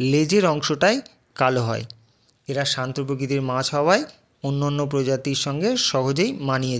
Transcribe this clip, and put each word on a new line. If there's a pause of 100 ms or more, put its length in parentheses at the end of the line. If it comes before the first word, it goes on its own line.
(120)
লেজের
অংশটাই (380)
কালো
হয়। (680)
এরা
শান্ত (100)
প্রকৃতির
মাছ
হওয়ায় (380)
অন্যান্য
প্রজাতির
সঙ্গে (200)
সহজেই (180)
মানিয়ে